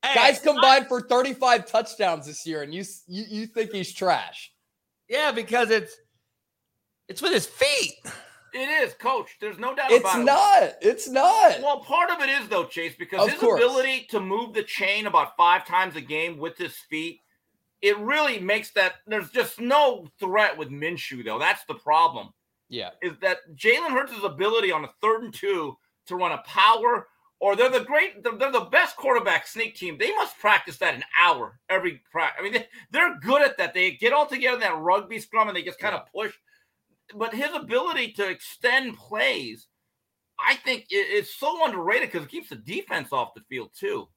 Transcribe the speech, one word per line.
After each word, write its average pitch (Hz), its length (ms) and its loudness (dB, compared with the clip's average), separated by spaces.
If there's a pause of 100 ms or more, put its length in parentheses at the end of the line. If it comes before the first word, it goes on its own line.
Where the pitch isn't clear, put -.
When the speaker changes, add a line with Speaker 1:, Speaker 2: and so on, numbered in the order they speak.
Speaker 1:
Hey, 269 100 2
Speaker 2:
Guys 254 240 6
Speaker 1:
I - 40 -16
Speaker 2:
combined 269 440 6
for 247 140 -2
thirty-five 254 640 2
touchdowns 190 600 -2
this 151 220 -14
year, 156 140 -6
and 143 120 -10
you 180 80 -8
s-, - 240 -14
you, 190 240 -10
you 214 180 -8
think 220 260 -6
he's 190 200 -6
trash. 131 560 -2 (600)
Speaker 1:
Yeah, 285 240 0
because 226 380 0
it's, 220 220 0 (1160)
it's 196 120 -12
with 339 120 0
his 220 120 0
feet. 539 500 -2 (580)
Speaker 3:
It 262 160 -4 (140)
is, - 100 -4
coach. 247 480 -4
There's 208 180 -10
no 254 160 -6
doubt 269 160 0
Speaker 2:
It's 240 80 8
Speaker 3:
about 202 220 0
it. - 20 0
Speaker 2:
not. 330 580 6
It's - 280 0
not. 339 520 6
Speaker 3:
Well, 277 200 0
part 349 300 0
of 311 100 -2
it 269 80 -2
is, 269 180 -2
though, 180 160 0
Chase, 165 340 -8
because 185 280 0
Speaker 2:
Of 233 60 0
Speaker 3:
his 294 100 -6
Speaker 2:
course. 226 200 4
Speaker 3:
ability 262 500 0
to 214 100 -2
move 214 320 -6
the 214 100 -4
chain 202 420 -4
about 170 300 0
five 175 320 4
times 180 300 -2
a 151 40 -10
game 156 360 -6
with 165 200 -10
his 170 200 -8
feet, 160 420 -10 (600)
it 202 180 4
really 262 400 0
makes 208 320 -2
that, 185 220 2 (120)
there's 208 260 -6
just 233 280 -4
no 247 480 2 (100)
threat 196 400 0
with 147 120 -10
Minshew, 143 560 -8
though. 110 140 -4
That's 185 260 0
the 143 100 -8
problem. 147 580 0 (360)
Speaker 2:
Yeah. 101 220 -10 (100)
Speaker 3:
Is 170 200 -8
that 185 180 -2 (140)
Jalen 262 380 0
Hurts' 247 320 -4
ability 196 480 0
on 151 140 -2
a - 40 -12 (120)
third 220 220 0
and 226 100 -14
two 170 440 -4 (300)
to 180 80 -8
run 180 160 -2
a 147 60 -4 (100)
power, 220 600 4 (340)
or 196 140 2
they're 247 140 4
the 254 160 2
great, 294 360 0
they're, 233 140 -6
they're 262 160 -2
the 247 80 2 (120)
best 339 260 2
quarterback 233 500 0
sneak 220 280 -8
team. 170 220 -10
They 220 180 -2
must - 240 -4
practice 196 400 0
that 170 140 0
an 127 100 -10 (200)
hour 147 340 0 (120)
every 185 320 -2 (100)
pra-, 160 260 -2
I - 60 -10
mean, 202 80 -6
they, 233 160 -4 (240)
they're 330 280 0
good 254 220 4
at 277 180 4
that. 175 140 -2
They 185 180 2
get 208 200 0
all 294 140 4
together 254 300 -2
in 233 60 -6
that 180 160 0
rugby 190 420 0
scrum 214 280 0
and 196 80 -6
they 175 80 -4
just 175 160 -10
kinda 196 240 -4 (100)
Speaker 2:
Yeah. 185 100 -8
Speaker 3:
push. 214 100 -8 (840)
But 220 180 -6
his 277 220 -4
ability 254 640 -2
to 202 120 -2
extend 240 680 -2
plays, 196 720 -4 (680)
I 269 180 0
think 247 340 -6
it, 190 200 0
it's 202 240 -2
so 320 320 -2
underrated 208 460 -2
'cause 165 120 -6
it 139 60 -18
keeps 330 200 -14
the 139 80 -16
defense 156 560 -8
off 123 200 -4
the 113 160 -20
field, 123 240 -12
too. 127 420 -8